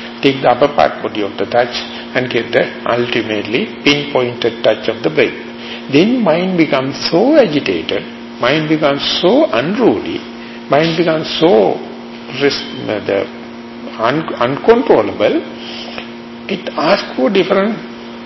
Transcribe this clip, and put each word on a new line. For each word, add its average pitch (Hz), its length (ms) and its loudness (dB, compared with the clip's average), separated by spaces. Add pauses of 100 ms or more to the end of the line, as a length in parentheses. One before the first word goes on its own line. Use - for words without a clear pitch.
(200)
take 135 220 2
the 139 80 6
upper 120 240 2
part - 260 2
body 104 220 -4
of 98 160 -4
the 101 80 -2
touch, 120 260 2 (460)
and 127 80 0
get 117 240 -2
the - 160 2 (240)
ultimately 117 800 0 (160)
pinpointed 127 800 0
touch 110 220 2
of 110 140 -2
the - 80 0
breath. 101 260 2 (560)
Then 214 320 4
mind 180 340 2
becomes 139 400 0 (120)
so 240 260 4
agitated, 104 680 2 (380)
mind 151 280 2
becomes 151 320 2 (220)
so 254 240 6
unruly, 156 720 2 (500)
mind 160 300 2
becomes 160 400 0
so 185 400 4 (640)
res-, - 240 0 (400)
the 98 160 2 (800)
un-, 139 340 0
uncontrollable, 127 1040 2 (1120)
it - 240 -6
asks - 420 0
for 262 140 2
different, 196 480 2 (480)